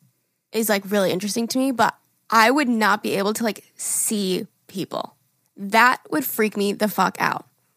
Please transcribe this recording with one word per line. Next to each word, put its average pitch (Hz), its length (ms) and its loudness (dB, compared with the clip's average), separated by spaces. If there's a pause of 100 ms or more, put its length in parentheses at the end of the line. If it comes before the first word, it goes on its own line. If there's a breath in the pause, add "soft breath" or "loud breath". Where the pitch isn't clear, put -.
(500)
is, 220 200 -2
like, 196 200 -2
really 196 220 2
interesting 208 360 -4
to 254 100 -4
me, 262 140 0
but 226 220 2 (360)
I 226 200 6
would 277 200 2
not 214 320 2
be 208 140 -2
able 196 180 0
to, 233 100 -4
like, 208 200 -4 (120)
see 196 680 -2 (200)
people. - 480 -8 (440)
That 226 420 2 (100)
would 302 140 0
freak 214 320 -2
me 202 160 0
the 214 160 0
fuck 185 320 0
out. - 240 -2 (320)